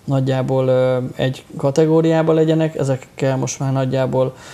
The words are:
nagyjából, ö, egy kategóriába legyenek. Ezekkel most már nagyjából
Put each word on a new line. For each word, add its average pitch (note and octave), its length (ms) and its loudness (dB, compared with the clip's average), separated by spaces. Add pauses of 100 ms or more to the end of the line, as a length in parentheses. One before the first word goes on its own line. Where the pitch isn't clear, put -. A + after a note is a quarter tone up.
nagyjából, C3 640 0
ö, B2+ 300 2 (180)
egy C3 300 -4 (120)
kategóriába D#3+ 760 2
legyenek. D#3+ 420 2
Ezekkel C3+ 640 -2
most C3+ 220 -6
már C3+ 120 -2
nagyjából C3 640 -2 (180)